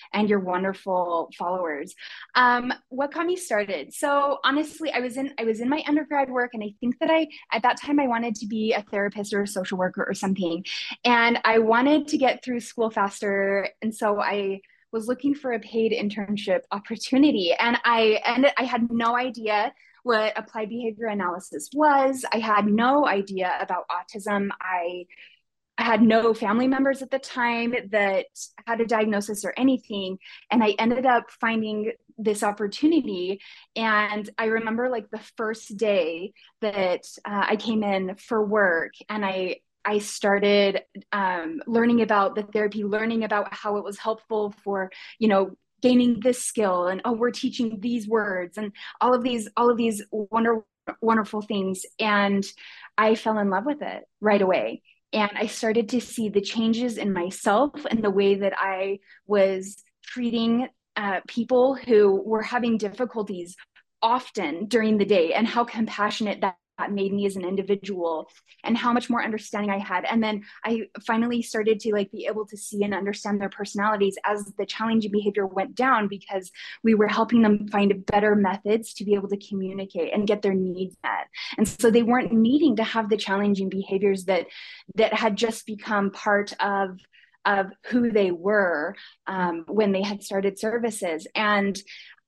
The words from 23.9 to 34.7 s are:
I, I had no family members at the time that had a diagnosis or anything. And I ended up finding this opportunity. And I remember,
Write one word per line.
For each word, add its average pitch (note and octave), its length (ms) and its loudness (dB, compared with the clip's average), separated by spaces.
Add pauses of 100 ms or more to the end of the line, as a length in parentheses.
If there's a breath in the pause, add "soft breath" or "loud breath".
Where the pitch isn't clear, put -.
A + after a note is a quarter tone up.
I, F3+ 460 -6 (720 loud breath)
I C3+ 40 -2
had A3 200 2
no A3+ 320 6
family A#3 340 0
members C4+ 320 2
at C4 100 -12
the C4+ 80 0
time A#3+ 560 -2 (160)
that G3 360 0 (400)
had A3+ 160 -2
a A3+ 40 2
diagnosis G#3+ 600 0
or F3 100 -6
anything. G#3+ 600 0 (320 loud breath)
And A3 120 6
I G#3+ 160 6
ended A#3+ 280 2
up A#3+ 240 4 (100)
finding A3 520 -2 (260)
this G#3 240 0
opportunity. G#3 960 0 (360 loud breath)
And G#3+ 600 0
I A3+ 80 -2
remember, A3+ 460 0